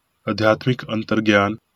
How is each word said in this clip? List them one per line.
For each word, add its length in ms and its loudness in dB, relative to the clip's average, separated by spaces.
आध्यात्मिक 580 0
अंतर्ज्ञान, 760 0